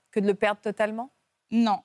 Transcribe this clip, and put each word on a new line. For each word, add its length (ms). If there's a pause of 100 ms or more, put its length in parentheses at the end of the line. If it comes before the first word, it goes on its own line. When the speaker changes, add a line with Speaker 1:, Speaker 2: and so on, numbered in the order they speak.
(120)
Speaker 1:
que 80
de 80
le 80
perdre 260
totalement ? 480 (420)
Speaker 2:
Non, 340